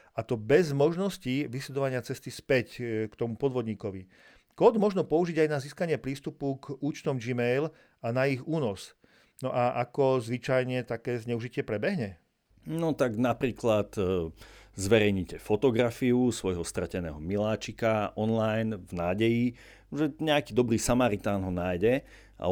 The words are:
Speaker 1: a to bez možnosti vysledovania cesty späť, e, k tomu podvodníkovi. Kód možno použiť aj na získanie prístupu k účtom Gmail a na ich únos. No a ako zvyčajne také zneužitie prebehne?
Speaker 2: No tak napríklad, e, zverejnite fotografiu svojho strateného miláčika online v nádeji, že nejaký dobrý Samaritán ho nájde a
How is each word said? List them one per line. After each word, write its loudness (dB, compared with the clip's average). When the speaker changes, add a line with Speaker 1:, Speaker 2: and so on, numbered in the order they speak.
Speaker 1:
a -4
to -2
bez 4
možnosti 0
vysledovania -4
cesty -10
späť, 0
e, -2
k -20
tomu -4
podvodníkovi. -2
Kód 6
možno 2
použiť 2
aj 2
na -2
získanie -2
prístupu -6
k -12
účtom -4
Gmail 0
a -4
na 2
ich -4
únos. -4
No -2
a 2
ako 2
zvyčajne -2
také -4
zneužitie -4
prebehne? -4
Speaker 2:
No -2
tak 0
napríklad, 0
e, 0
zverejnite 2
fotografiu 2
svojho 0
strateného -4
miláčika -2
online 0
v -18
nádeji, 2
že -2
nejaký 0
dobrý 4
Samaritán 0
ho -4
nájde 0
a -8